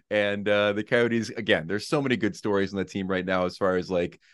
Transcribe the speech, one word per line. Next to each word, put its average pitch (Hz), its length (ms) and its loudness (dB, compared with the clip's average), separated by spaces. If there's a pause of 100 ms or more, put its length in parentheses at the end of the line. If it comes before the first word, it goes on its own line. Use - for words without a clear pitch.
(100)
And, 104 360 0
uh, 104 280 4
the 107 100 -2
Coyotes, 117 460 2
again, 95 360 0
there's 98 220 -4
so 151 140 0
many 123 160 0
good 95 180 -2
stories 98 380 -2
on - 20 -2
the 95 80 -2
team 95 220 -6
right 92 180 -2
now 92 220 0
as 90 100 -6
far 95 200 0
as, 90 140 -4
like, 87 300 -2 (140)